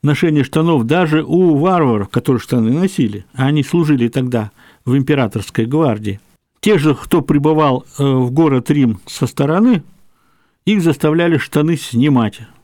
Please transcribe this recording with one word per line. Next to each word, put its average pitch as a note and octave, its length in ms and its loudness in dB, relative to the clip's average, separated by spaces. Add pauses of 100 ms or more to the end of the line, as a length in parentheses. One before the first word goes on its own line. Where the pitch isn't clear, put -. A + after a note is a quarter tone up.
ношение D3 400 2
штанов D#3+ 420 0
даже D#3 380 0
у E3 320 2
варваров, C#3+ 540 0
которые A#2+ 300 -2
штаны A2+ 320 -2
носили, C3 600 -2
а C3 140 -2
они D3 160 0
служили D3 440 0
тогда A#2+ 440 -4 (340)
в B2 100 0
императорской B2+ 680 -2
гвардии. A2+ 540 -2 (400)
Те G#3 180 2
же, D3 180 2
кто - 260 -2
прибывал, D3 640 0 (120)
э, C#3+ 60 -2
в C3 280 0
город C3+ 380 2
Рим B2+ 360 2
со - 220 -6
стороны, E3+ 560 0 (840)
их G3+ 160 0
заставляли E3 560 0
штаны D3+ 380 -2
снимать B2 640 0 (240)